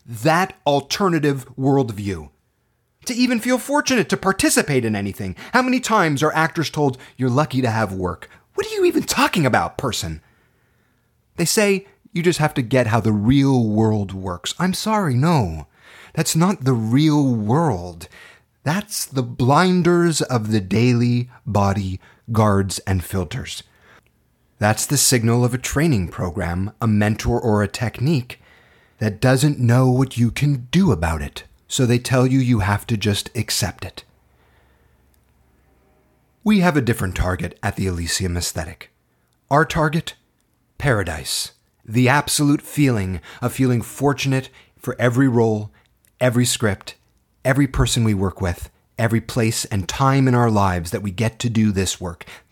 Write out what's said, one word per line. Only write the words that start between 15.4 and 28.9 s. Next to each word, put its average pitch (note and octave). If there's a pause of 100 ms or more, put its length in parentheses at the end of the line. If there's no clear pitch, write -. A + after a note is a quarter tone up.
That's -
not F3+
the C3
real C3+
world. G#2 (580)
That's F#3
the C3
blinders E3+
of A2+
the G#2+
daily A#2+ (160)
body G2 (320)
guards G2
and F#2+
filters. - (960)
That's G#2+
the C#3+
signal A#2+
of B2
a B2
training B2+
program, F2+
a A#2+
mentor, G#2+
or G#2+
a G2
technique B2 (560)